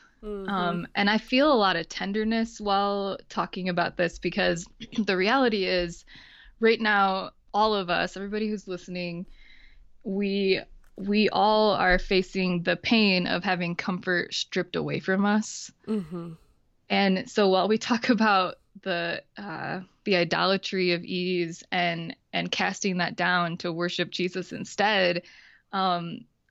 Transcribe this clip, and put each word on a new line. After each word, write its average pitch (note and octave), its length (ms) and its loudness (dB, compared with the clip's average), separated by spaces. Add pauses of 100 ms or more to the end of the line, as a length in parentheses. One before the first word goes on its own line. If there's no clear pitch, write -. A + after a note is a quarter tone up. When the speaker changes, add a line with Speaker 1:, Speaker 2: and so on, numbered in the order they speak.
(240)
Speaker 1:
Mm-hmm. G3+ 260 -8
Speaker 2:
Um, F3 440 -2
and G3+ 160 2
I G#3+ 80 2
feel C4+ 340 2
a C#4 40 6
lot G3 200 4
of E3 140 -4
tenderness A3 720 -2
while G3+ 560 0 (120)
talking F#3 400 -4
about F3 280 0
this E3+ 220 -2
because F3+ 480 -2 (160)
<clears throat> - 140 -10
the G3 200 0
reality A3 480 2
is F3 400 -2 (540)
right A3+ 200 4
now, G3 520 2 (220)
all G#3+ 200 4
of F#3+ 160 -2
us, F3 260 0
everybody G3+ 320 -6
who's G#3+ 200 -6
listening, F3+ 580 -8 (760)
we, G3 560 0 (360)
we G#3 340 2
all G#3+ 420 4
are F#3 260 4
facing F#3 640 0
the F3 140 0
pain G3 500 2
of F3+ 180 -2
having F3 320 -2
comfort F3+ 600 -2
stripped - 400 -4
away D3+ 240 -4
from F#3+ 260 0
us. G#3+ 460 -2 (160)
Speaker 1:
Mm-hmm. E3+ 460 -6 (580)
Speaker 2:
And G3 380 2
so G#3 200 4
while F#3 180 4
we G#3+ 120 4
talk A#3 300 -2
about G3+ 460 4 (280)
the, E3+ 400 -4 (140)
uh, G3 420 -8 (240)
the G3 140 2
idolatry F3+ 720 0
of F3 120 -2
ease F3+ 680 -4
and, E3+ 440 -4 (160)
and F3 200 -4
casting F#3+ 460 -2
that E3 180 -2
down F3 420 0
to F3 140 -6
worship F3 400 -4
Jesus F3+ 400 -6
instead, F#3+ 720 0 (500)
um, F3 520 -2 (260)